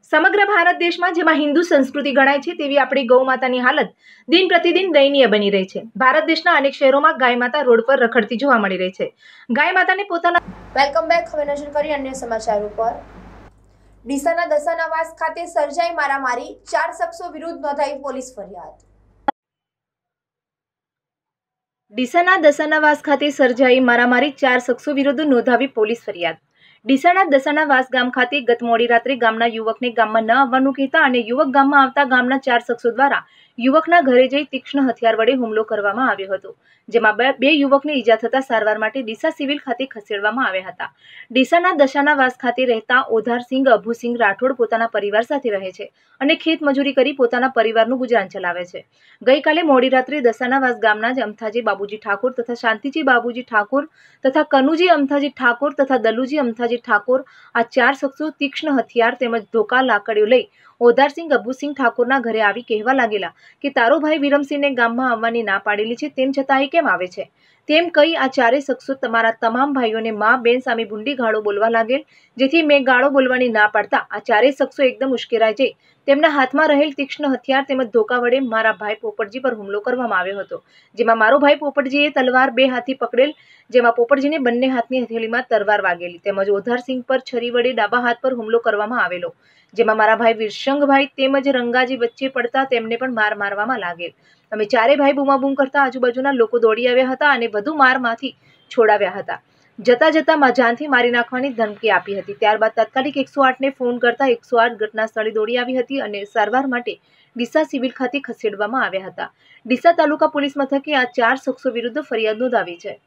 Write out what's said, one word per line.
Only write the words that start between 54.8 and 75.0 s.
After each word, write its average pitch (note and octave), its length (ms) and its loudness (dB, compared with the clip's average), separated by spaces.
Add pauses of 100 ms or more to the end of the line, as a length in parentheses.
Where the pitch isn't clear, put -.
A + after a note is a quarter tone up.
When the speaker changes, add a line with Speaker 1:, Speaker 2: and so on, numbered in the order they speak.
Speaker 1:
અમથાજી C#4+ 420 2
ઠાકોર B3+ 440 -2
તથા C4+ 240 0
દલુજી A#3+ 400 -2
અમથાજી A#3+ 340 -2
ઠાકોર, B3 540 0 (300)
આ A#3 60 2
ચાર B3 320 2
શખ્સો C#4+ 360 -6
તીક્ષ્ણ C#4+ 480 -4
હથિયાર A3+ 380 0
તેમજ A#3 260 -4 (120)
ધોકા A#3 280 0
લાકડીઓ G#3+ 440 0
લઈ A#3+ 240 2 (300)
ઓધારસિંહ C#4+ 520 2
અભુસિંહ B3+ 420 -2
ઠાકોરના B3 460 0
ઘરે A3 220 -2
આવી G#3 200 0
કહેવા A3+ 320 -2
લાગેલા G#3 400 -2 (280)
કે, C#4+ 80 -4
"તારો D4 300 2
ભાઈ D#4 180 0
વિરમસિંહને C#4+ 540 0
ગામમાં A#3+ 400 0
આવવાની A3+ 320 -2
ના G3 140 -2
પાડેલી G#3+ 380 -2
છે, D4 140 -8
તેમ C4+ 220 -2
છતાં C4+ 320 0
એ C#4+ 40 -2
કેમ D#4 200 0
આવે F#3 200 0
છે?" - 240 -12 (360)
તેમ E4 220 2
કહી D#4+ 260 4
આ C4+ 120 0
ચારેય B3+ 320 2
શખ્સો C4+ 340 -6
તમારા A3+ 380 0
તમામ B3 420 -2
ભાઈઓને A3+ 380 -2
મા A3 260 2
બેન A#3+ 220 2
સામે A#3 240 -4
ભૂંડી A3 300 -6
ગાળો A3 280 -2
બોલવા G#3 280 0
લાગેલ, A3+ 360 0 (320)
જેથી C4+ 240 2
મેં C#4+ 220 4
ગાળો B3+ 260 2
બોલવાની B3+ 400 2
ના G#3+ 180 2
પાડતા G#3+ 440 -2
આ G#3 80 -10
ચારેય A#3 320 2
શખ્સો C#4+ 320 -2
એકદમ B3 300 0